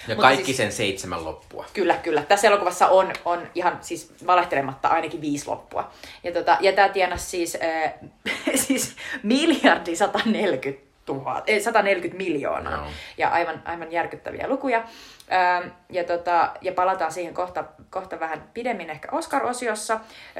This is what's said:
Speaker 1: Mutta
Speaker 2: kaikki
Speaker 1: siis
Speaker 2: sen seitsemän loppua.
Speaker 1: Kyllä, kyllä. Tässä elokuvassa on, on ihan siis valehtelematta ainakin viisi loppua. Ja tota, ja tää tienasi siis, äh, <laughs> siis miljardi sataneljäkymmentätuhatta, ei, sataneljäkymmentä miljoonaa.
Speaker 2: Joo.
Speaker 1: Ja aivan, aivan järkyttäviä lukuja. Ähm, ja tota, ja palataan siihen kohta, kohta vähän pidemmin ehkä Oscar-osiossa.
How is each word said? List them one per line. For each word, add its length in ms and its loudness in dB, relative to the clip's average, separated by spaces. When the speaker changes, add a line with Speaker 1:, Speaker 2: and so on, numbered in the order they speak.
Speaker 1:
Mutta 140 0
Speaker 2:
kaikki 220 8
Speaker 1:
siis 120 0
Speaker 2:
sen 160 0
seitsemän 520 -4
loppua. 400 -12
Speaker 1:
Kyllä, 220 2
kyllä. 260 -2
Tässä 260 4
elokuvassa 400 4
on, 240 6
on 300 -2
ihan 260 0
siis 320 -10
valehtelematta 640 2
ainakin 320 0
viisi 280 -4
loppua. 420 -6
Ja 80 -6
tota, 280 4
ja 120 4
tää 160 6
tienasi 380 0
siis, 320 -4
äh, 80 -2
<laughs> 420 -2
siis 300 -2
miljardi 760 4
sataneljäkymmentätuhatta, 1500 -2
ei, 80 2
sataneljäkymmentä 640 0
miljoonaa. 520 -2
Speaker 2:
Joo. 100 -8
Speaker 1:
Ja 100 0
aivan, 360 0
aivan 280 -10
järkyttäviä 560 -4
lukuja. 340 0
Ähm, 360 2
ja 140 -2
tota, 560 2
ja 120 -4
palataan 400 0
siihen 220 -8
kohta, 300 -4
kohta 300 -8
vähän 240 -6
pidemmin 360 -4
ehkä 220 -12
Oscar-osiossa. 880 -2